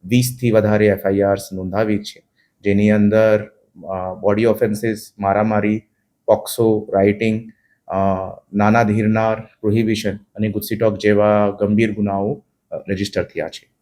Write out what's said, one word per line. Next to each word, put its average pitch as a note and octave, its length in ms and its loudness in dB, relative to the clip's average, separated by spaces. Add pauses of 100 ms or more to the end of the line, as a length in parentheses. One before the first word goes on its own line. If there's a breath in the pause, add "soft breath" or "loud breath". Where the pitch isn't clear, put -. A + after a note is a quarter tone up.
વીસથી B2 460 0
વધારે G#2+ 360 4
એફ G2 200 0
આઈ G2 140 2
આર્સ G2 320 0
નોંધાવી G2 460 -2
છે, - 240 -14 (420)
જેની G2+ 260 2
અંદર, G#2+ 520 4 (480)
અ, F#2 300 -6
બોડી G#2 240 0
ઓફેન્સીસ, A2 720 -2
મારામારી, G#2 640 0 (440)
પોક્સો, A2 680 2
રાઇટિંગ, A2 560 0 (380 loud breath)
અ, F2 60 -8 (600)
નાના G#2+ 280 4
ધીરનાર, A2 580 0
પ્રોહિબિશન G#2+ 760 -4
અને G#2+ 320 -6
ગુજસીટોક G#2 500 -4
જેવા G#2 520 2 (100)
ગંભીર G#2 320 2
ગુનાઓ, G2+ 500 -4 (280)
અ, E2 60 -10 (120)
રજિસ્ટર G2 340 -4
થયા D#2+ 260 -8
છે. - 220 -18 (100)